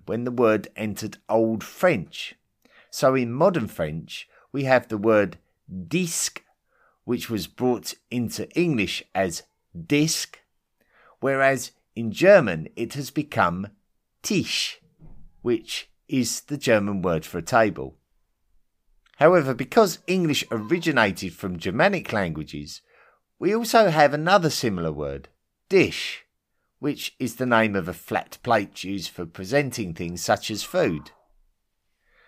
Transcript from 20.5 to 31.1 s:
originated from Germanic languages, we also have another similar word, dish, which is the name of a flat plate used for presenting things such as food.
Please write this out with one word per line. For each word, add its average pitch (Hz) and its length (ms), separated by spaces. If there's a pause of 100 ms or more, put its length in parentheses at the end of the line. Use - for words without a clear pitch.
originated 113 840
from 90 260
Germanic 147 540
languages, 78 720 (560)
we 190 160
also 226 360
have 151 240
another 165 360
similar 87 420
word, 71 360 (400)
dish, - 540 (560)
which - 400
is 123 180
the 127 100
name 110 280
of 92 140
a 90 60
flat - 480
plate 110 420
used 92 260
for 90 140
presenting 101 720
things 87 280
such - 280
as 104 120
food. 110 480 (1160)